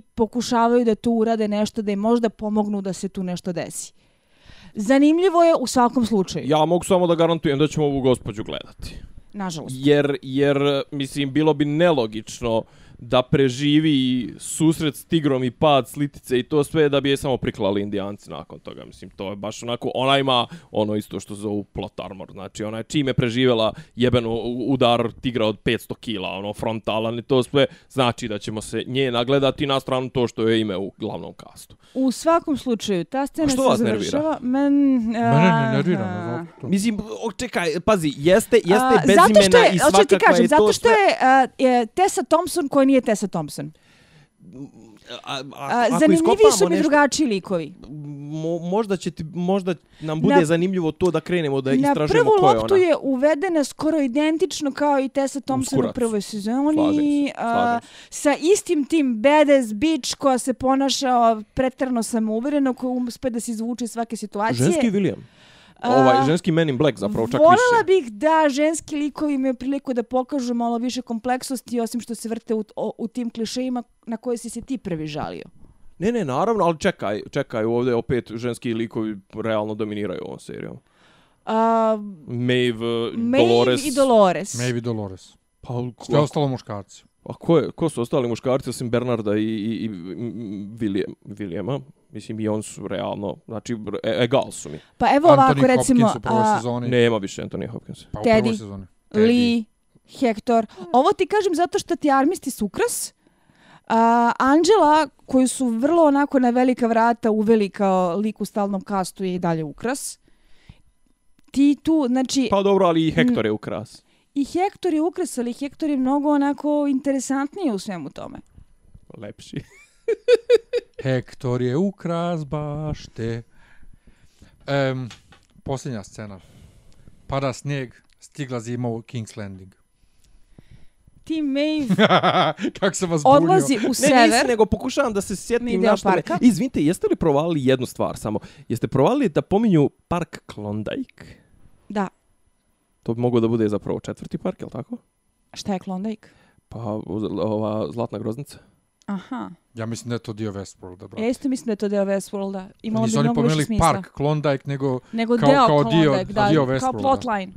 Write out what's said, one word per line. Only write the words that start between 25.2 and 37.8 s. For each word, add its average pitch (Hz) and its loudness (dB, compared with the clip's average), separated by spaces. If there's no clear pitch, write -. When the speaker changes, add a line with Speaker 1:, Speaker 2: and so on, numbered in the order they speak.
Speaker 2:
od 107 -2
petsto - -4
kila, 92 -8
ono, 101 -8
frontalan 113 -4
i 110 -12
to 127 2
sve, 139 2
znači 123 -2
da 104 -8
ćemo 107 -10
se 113 -6
nje 127 -2
nagledati 131 0
na 135 -2
stranu 127 -4
to 120 0
što - -8
je 113 2
ime 104 -2
u 95 -6
glavnom 87 -10
kastu. - -20
Speaker 1:
U 262 0
svakom 330 0
slučaju, 202 -4
ta 269 -4
scena 320 -4
Speaker 2:
A 285 2
što 262 0
Speaker 1:
se 262 4
Speaker 2:
vas 214 2
nervira? 220 0
Speaker 1:
završava. 302 -2
Men, 277 0
Speaker 3:
Mene 262 2
ne 165 4
nervira, 143 0
Speaker 1:
a, 101 -6
Speaker 3:
ne 175 -8
znam 170 -8
to. - -10
Speaker 2:
Mislim, 196 0
o, 220 -4
čekaj, 175 -4
pazi, 165 0